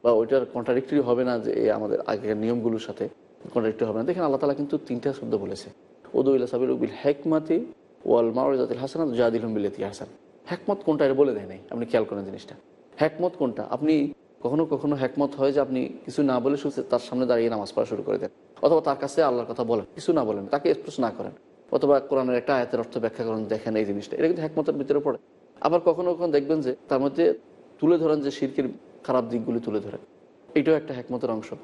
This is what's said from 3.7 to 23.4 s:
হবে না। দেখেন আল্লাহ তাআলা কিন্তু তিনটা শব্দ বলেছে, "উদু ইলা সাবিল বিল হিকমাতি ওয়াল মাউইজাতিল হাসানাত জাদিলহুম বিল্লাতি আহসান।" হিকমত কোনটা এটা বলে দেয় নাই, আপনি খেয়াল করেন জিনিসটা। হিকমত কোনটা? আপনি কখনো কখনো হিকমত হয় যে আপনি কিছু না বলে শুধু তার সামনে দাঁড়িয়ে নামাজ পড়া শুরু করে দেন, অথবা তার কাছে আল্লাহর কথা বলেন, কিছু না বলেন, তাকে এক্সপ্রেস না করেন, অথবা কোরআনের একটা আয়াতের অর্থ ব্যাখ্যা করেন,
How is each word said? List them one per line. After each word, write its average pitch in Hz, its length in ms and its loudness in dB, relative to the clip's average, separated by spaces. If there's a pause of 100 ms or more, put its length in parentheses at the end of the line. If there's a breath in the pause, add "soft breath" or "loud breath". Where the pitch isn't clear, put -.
হবে 107 100 -2
না। 120 60 0
দেখেন 175 180 0
আল্লাহ 139 180 2
তাআলা 143 200 2
কিন্তু 143 140 -2 (140)
তিনটা 120 240 -2
শব্দ 113 220 -4 (100)
বলেছে, 98 240 -8 (500)
"উদু 135 180 4
ইলা 120 100 2
সাবিল 127 240 0 (120)
বিল 113 220 -4
হিকমাতি 156 540 2 (480)
ওয়াল 117 220 6 (100)
মাউইজাতিল 127 400 0
হাসানাত 147 300 -4 (120)
জাদিলহুম 113 340 0
বিল্লাতি 101 340 -2
আহসান।" - 200 -12 (420)
হিকমত 196 360 -2
কোনটা 151 200 2
এটা 131 160 4
বলে 131 140 4
দেয় 98 160 -8
নাই, 95 60 -14 (140)
আপনি 117 180 -4
খেয়াল 113 200 4
করেন 101 140 -6
জিনিসটা। 98 300 -12 (460)
হিকমত 175 400 0
কোনটা? 117 300 -2
আপনি 151 240 2 (480)
কখনো 147 200 0 (100)
কখনো 143 300 0
হিকমত 139 360 0
হয় 139 140 2
যে 143 140 4
আপনি 127 140 -2 (240)
কিছু 131 160 -4 (100)
না 127 140 2
বলে 143 180 2
শুধু 139 280 -4
তার 120 180 2
সামনে 127 220 0
দাঁড়িয়ে 117 240 4
নামাজ 101 200 -4
পড়া 113 180 2
শুরু 101 100 -4
করে 101 200 0
দেন, - 80 -6 (320)
অথবা 156 180 6
তার 139 220 0
কাছে 139 160 -2 (100)
আল্লাহর 120 240 -2
কথা 117 180 -4
বলেন, 110 140 2 (100)
কিছু - 240 -2
না 131 60 2
বলেন, 101 220 -2
তাকে 143 260 0
এক্সপ্রেস - 280 -4
না 165 180 2
করেন, 104 160 -10 (420)
অথবা 139 240 4
কোরআনের 127 400 0
একটা 143 160 -2
আয়াতের 120 260 0
অর্থ - 160 -10
ব্যাখ্যা 113 300 -2
করেন, 110 160 -2